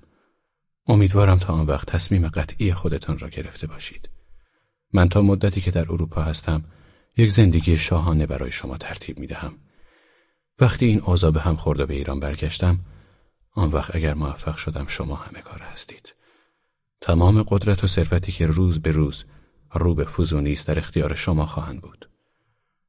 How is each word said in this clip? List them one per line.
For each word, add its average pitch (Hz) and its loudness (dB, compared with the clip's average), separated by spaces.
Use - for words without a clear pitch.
امیدوارم 101 6
تا 90 0
آن 80 2
وقت 71 -2
تصمیم 90 0
قطعی 82 -2
خودتان 78 -4
را - -12
گرفته - -12
باشید. - -14
من 90 6
تا 104 4
مدتی 98 2
که 90 0
در 85 -2
اروپا 85 -2
هستم، 78 -4
یک 113 6
زندگی 87 4
شاهانه 80 0
برای 67 -6
شما 65 -10
ترتیب - -14
می‌دهم. - -12
وقتی 127 4
این 107 4
اوضاع 87 2
به 78 0
هم 82 0
خورد 73 -2
و 69 -2
به 67 -4
ایران 69 -6
برگشتم، 76 0
آن 87 0
وقت 76 -4
اگر 78 0
موفق 76 -6
شدم، 76 -8
شما 73 -8
همه - -16
کار - -18
هستید. - -16
تمام 90 4
قدرت 101 0
و 95 2
ثروتی 90 0
که 82 0
روز 82 2
به 80 2
روز 76 0
رو 82 2
به 73 -2
فزونی 76 -2
است، - -6
در 78 -2
اختیار 76 -2
شما 78 0
خواهند 78 -8
بود. - -20